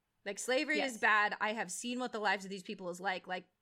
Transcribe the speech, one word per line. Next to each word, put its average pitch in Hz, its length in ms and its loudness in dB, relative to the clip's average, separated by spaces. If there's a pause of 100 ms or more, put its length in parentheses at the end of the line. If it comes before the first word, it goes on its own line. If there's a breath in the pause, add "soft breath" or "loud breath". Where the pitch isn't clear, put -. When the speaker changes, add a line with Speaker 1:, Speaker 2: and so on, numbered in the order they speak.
(260)
Speaker 1:
Like, 202 140 -6
slavery 294 420 2
is 262 120 0
Speaker 2:
Yes. 214 80 -8
Speaker 1:
bad. 208 400 6
I 214 120 0
have 202 180 -4
seen 247 280 -6
what 247 120 -2
the 220 80 -4
lives 202 260 2
of 190 40 -8
these 190 140 -8
people 185 260 -8
is 175 120 -8
like. 185 260 -4
Like, 180 180 -6 (160)